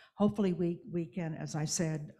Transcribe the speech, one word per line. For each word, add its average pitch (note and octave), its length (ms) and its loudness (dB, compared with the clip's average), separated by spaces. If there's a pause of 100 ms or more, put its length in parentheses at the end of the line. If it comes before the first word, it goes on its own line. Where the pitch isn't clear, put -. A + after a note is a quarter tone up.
(140)
hopefully G#3 400 4
we, E3+ 260 0 (140)
we E3+ 140 -2
can, E3 300 -4
as D3 180 -6
I D#3 100 0
said, D#3 560 -2